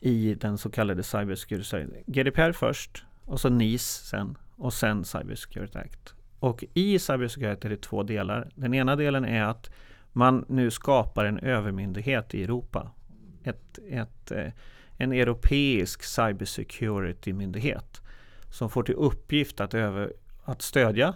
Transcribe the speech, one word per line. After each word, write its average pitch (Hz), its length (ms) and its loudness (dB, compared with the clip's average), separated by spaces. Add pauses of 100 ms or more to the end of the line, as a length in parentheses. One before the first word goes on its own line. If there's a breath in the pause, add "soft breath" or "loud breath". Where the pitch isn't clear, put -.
i 110 340 4
den 104 240 -2
så 107 120 -4
kallade 101 320 0
Cyber 104 320 -2
Security. 101 720 -6
G 135 160 0
D 131 80 4
P 160 120 4
R 165 100 4
först, - 520 -4 (200)
och - 160 -2
så 135 80 2
nis 117 340 4
sen, - 560 -6 (180)
och 139 160 -4
sen 107 320 0
Cyber - 300 -8
Security - 440 -10
Act. - 360 -14 (240)
Och 123 260 -2 (100)
i 190 240 4
Cyber 127 300 0
Security 107 400 -4
är - 20 -4
det 104 120 -4
två 101 200 -4
delar. 104 520 -2
Den 127 200 0
ena 135 220 4
delen 139 280 2
är 110 180 2
att 110 280 -2 (420 soft breath)
man 127 360 6
nu 127 220 4
skapar 113 540 4
en 104 140 0
övermyndighet 104 960 -2
i 98 100 -2
Europa. 113 460 -4 (540)
Ett, - 340 -8 (120)
ett, 120 400 -8
eh, 92 220 -4 (440 soft breath)
en 131 160 0
europeisk 123 920 4
cybersecurity-myndighet 101 2000 -2 (500 soft breath)
som 113 200 -4
får 123 120 2
till 117 120 0
uppgift 147 640 2
att 101 140 -2
över-, 104 380 0 (320)
att - 180 -6
stödja 127 540 4